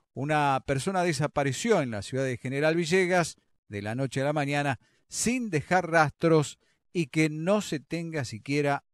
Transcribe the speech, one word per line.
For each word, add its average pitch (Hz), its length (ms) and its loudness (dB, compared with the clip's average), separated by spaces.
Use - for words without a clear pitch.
una 143 520 0
persona 180 360 0
desapareció 151 800 0
en 131 100 -2
la 104 120 -6
ciudad 131 220 -4
de 131 120 -2
General 143 380 0
Villegas 175 600 2
de 101 140 -8
la 107 120 -4
noche 135 260 -4
a 131 40 0
la 143 80 0
mañana 143 460 -2
sin 240 400 -2
dejar 175 420 0
rastros 160 680 4
y 170 140 -2
que 156 240 0
no 170 300 0
se 165 200 -6
tenga 160 440 -6
siquiera 143 680 -2